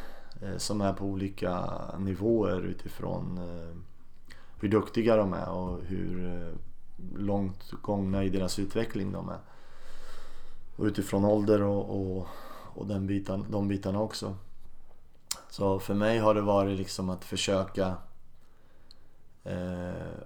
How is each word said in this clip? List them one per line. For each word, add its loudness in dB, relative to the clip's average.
eh, -4
som 0
är 4
på -2
olika 0
nivåer 4
utifrån, -4
eh, -6
hur 2
duktiga 6
de 6
är -2
och -2
hur, 0
eh, 0
långt 0
gångna 0
i 4
deras 2
utveckling 0
de -6
är. -8
Och -2
utifrån 2
ålder 6
och, 0
och, -2
och -6
den 0
bitan, 0
de 2
bitarna 0
också. -4
Så 2
för 0
mig 6
har 8
det 4
varit 6
liksom -2
att -4
försöka, 2
eh, -4